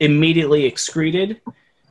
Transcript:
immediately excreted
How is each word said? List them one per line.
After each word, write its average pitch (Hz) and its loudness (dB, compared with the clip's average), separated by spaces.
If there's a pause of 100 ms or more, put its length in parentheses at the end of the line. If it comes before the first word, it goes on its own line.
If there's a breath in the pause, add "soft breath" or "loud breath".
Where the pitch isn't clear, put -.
immediately 151 2
excreted 170 -4 (500)